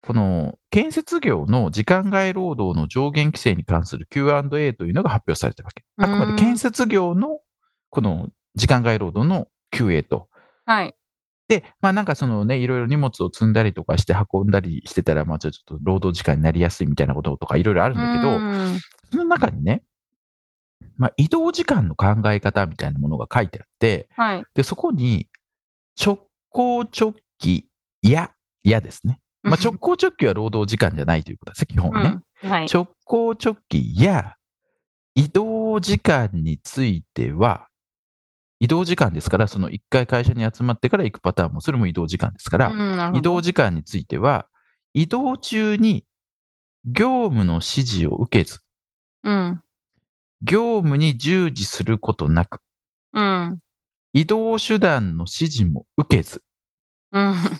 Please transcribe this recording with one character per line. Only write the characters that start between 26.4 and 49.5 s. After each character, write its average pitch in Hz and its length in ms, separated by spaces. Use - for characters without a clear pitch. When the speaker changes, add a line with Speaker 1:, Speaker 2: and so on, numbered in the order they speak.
Speaker 1:
行 247 320
直 220 320
帰 - 300
や、 143 300
や 110 180
で - 80
す - 160
ね。 127 140
ま 202 80
あ、 165 40
Speaker 2:
う 170 40
ん。 185 40
Speaker 1:
直 233 140
行 349 240
直 370 120
帰 160 120
は 101 80
労 107 160
働 104 180
時 104 120
間 80 160
じ 76 80
ゃ - 20
な 82 100
い 78 80
と - 80
い - 40
う - 20
こ - 80
と - 80
で - 60
す - 20
ね、 151 60
基 - 100
本 87 140
は 214 100
ね。 180 180
Speaker 2:
う 190 40
ん。 - 20
は 175 140
い。 156 100
Speaker 1:
直 175 140
行 226 300
直 220 220
帰 62 320
や、 160 320
移 147 160
動 220 500
時 196 200
間 120 340
に 78 240
つ - 260
い 92 200
て 64 180
は、 95 360
移 117 80
動 175 160
時 175 100
間 107 180
で 78 60
す - 100
か 95 80
ら、 107 100
そ - 120
の 90 100
一 - 200
回 127 180
会 120 160
社 120 100
に 117 80
集 113 220
ま 120 120
っ - 40
て 131 100
か - 60
ら 196 80
行 107 120
く - 40
パ 92 140
タ 87 140
ー - 20
ン - 40
も、 76 60
そ 143 140
れ 131 40
も 104 100
移 85 60
動 82 140
時 90 100
間 - 140
で - 80
す - 100
か - 80
ら、 117 120
Speaker 2:
う 220 40
ん、 214 40
な 175 120
る - 0
ほ 175 40
ど。 175 80
Speaker 1:
移 - 20
動 175 200
時 175 120
間 90 220
に 78 80
つ - 140
い - 80
て - 120
は、 127 300
移 160 140
動 254 300
中 214 380
に 214 300
業 233 400
務 120 180
の 85 120
指 85 100
示 104 420
を - 80
受 - 240
け 80 100
ず、 - 120
Speaker 2:
う 208 60
ん。 180 320